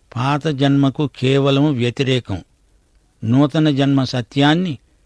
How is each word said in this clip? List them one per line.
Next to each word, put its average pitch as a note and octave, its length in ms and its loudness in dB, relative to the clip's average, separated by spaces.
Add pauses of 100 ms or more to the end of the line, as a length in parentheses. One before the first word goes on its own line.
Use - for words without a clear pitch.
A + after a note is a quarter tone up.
(160)
పాత C#3 320 -2
జన్మకు C#3 680 0
కేవలం C#3 580 0
వ్యతిరేకం. A#2+ 680 -4 (840)
నూతన C#3+ 460 2
జన్మ C#3 340 2
సత్యాన్ని C#3+ 760 -2 (280)